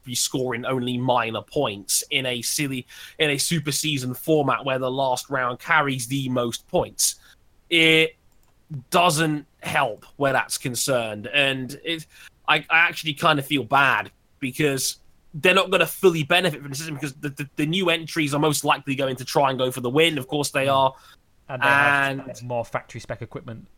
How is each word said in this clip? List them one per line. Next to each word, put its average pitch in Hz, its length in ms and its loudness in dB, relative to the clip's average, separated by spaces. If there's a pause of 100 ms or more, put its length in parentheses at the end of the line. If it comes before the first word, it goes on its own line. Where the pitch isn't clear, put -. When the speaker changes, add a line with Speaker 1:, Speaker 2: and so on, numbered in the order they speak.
Speaker 1:
be 123 120 -10
scoring 123 500 -2
only 123 320 -2
minor 120 440 0
points 107 680 -4
in 135 140 0
a 123 160 -4
silly, 135 440 -4 (340)
in 156 120 4
a 139 60 0
super 151 340 -2
season 135 420 -4
format 135 520 2
where 131 140 0
the 127 120 -2
last 131 380 -2
round 123 300 -2
carries 139 480 0
the 135 220 -2
most 123 380 -2
points. - 480 -2 (540)
It 160 460 4 (760)
doesn't 160 560 2 (160)
help 139 440 -2 (120)
where 139 160 2
that's 120 240 0
concerned. 117 680 -2
And 135 560 -2
it, 160 220 -6 (420)
I, 151 100 4 (120)
I 165 100 4
actually 165 340 0
kind 156 260 4
of 139 60 -6
feel 139 180 0
bad 123 480 2 (280)
because 135 580 -2 (380)
they're 180 200 4
not 185 160 4
gonna 175 160 4
fully 165 360 4
benefit 165 380 2
from 143 100 -12
the 131 60 -8
system 160 180 -8
because 135 180 -6
the, 147 160 -8
the, 139 260 -8
the 151 100 0
new 175 240 0
entries 165 440 -2
are 147 60 0
most 151 240 2
likely 143 320 0
going 135 200 -2
to 123 100 -10
try 143 240 2
and 131 80 -2
go 127 140 0
for 127 100 -8
the 123 80 -2
win. 156 280 4
Of 127 100 -6
course 147 240 -2
they 135 160 0
Speaker 2:
Mm. 139 80 4
Speaker 1:
are. 135 180 4 (560)
Speaker 2:
And 131 120 -8
they 139 60 2
have 139 600 2
Speaker 1:
And 123 160 -14
Speaker 2:
more 123 200 -4
factory - 380 -8
spec - 200 -10
equipment 120 460 -14 (100)